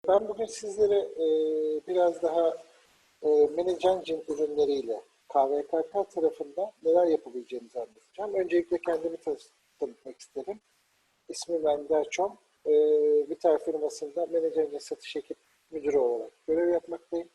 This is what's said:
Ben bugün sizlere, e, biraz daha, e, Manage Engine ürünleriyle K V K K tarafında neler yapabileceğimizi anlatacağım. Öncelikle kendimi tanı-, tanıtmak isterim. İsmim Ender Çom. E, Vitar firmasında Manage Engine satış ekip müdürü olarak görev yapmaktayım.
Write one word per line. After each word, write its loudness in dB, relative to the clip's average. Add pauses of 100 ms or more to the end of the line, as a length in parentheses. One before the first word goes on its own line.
Ben 2
bugün -6
sizlere, 0
e, -2 (600)
biraz 0
daha, 0 (680)
e, 0
Manage 2
Engine -2
ürünleriyle -2 (260)
K 2
V -2
K -2
K -2
tarafında -4 (100)
neler 4
yapabileceğimizi -4
anlatacağım. -10
Öncelikle 0
kendimi -4
tanı-, -6 (440)
tanıtmak -10
isterim. -12 (680)
İsmim -4
Ender 0
Çom. -2 (260)
E, 2 (560)
Vitar 2
firmasında -4
Manage 0
Engine -2
satış -10
ekip -8 (340)
müdürü 0
olarak 0 (140)
görev 2
yapmaktayım. -4